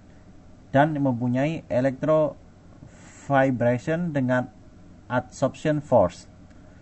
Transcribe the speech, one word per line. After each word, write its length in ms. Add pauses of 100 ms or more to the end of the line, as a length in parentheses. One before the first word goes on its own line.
(680)
dan 240
mempunyai 760
electrovibration 2500
dengan 400 (560)
adsorption 720
force, 480 (520)